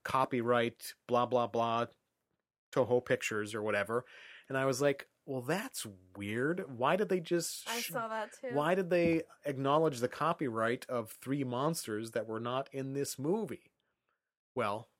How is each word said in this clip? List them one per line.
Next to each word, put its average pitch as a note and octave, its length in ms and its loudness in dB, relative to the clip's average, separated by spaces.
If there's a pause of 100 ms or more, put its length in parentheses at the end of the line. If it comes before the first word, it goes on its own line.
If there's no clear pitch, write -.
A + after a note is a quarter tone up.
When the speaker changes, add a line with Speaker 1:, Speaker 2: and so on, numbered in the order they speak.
Speaker 1:
copyright, A#2+ 880 2 (160)
blah, A#2+ 180 6
blah, A#2+ 200 2
blah, A#2 400 2 (880)
Toho B2 320 4
Pictures G#2+ 500 0
or A2 80 -4
whatever. G#2+ 420 0 (440)
And C3+ 80 -4
I C3+ 80 2
was C3+ 160 2
like, C#3+ 260 2 (200)
"Well, C3 160 -4
that's E3+ 440 -2 (300)
weird. B2 480 -2 (140)
Why C#3 180 4
did F#3+ 140 -2
they F#3 100 2
just E3+ 480 -4
Speaker 2:
I A#3 120 -4
Speaker 1:
sh-, A#3 120 -6
Speaker 2:
saw A3+ 160 -4
that A3 220 -6 (100)
too. C4 140 -8
Speaker 1:
why D3+ 200 2
did F#3 140 0
they E3 340 4 (220)
acknowledge C#3+ 560 2
the A#2+ 80 2
copyright B2+ 800 0
of A#2 220 -4 (100)
three C#3 240 -2
monsters A#2+ 680 -2
that A2 140 -2
were A2 140 -4
not B2+ 320 -4
in C3+ 220 -6
this C#3 240 -4
movie?" D#3+ 540 -4 (840)
Well, G#2+ 340 -2 (120)